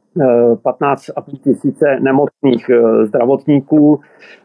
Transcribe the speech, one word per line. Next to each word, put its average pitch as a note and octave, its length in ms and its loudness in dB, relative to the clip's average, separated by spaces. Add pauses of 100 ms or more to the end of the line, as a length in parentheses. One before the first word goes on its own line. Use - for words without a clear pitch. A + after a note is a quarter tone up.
(220)
eh, A#2+ 400 2
patnáct C#3 540 -6
a C#3+ 60 -8
půl C#3 220 -18
tisíce C#3 560 -2
nemocných, C3+ 720 -2
eh, A2+ 360 2
zdravotníků, C#3 920 0 (460)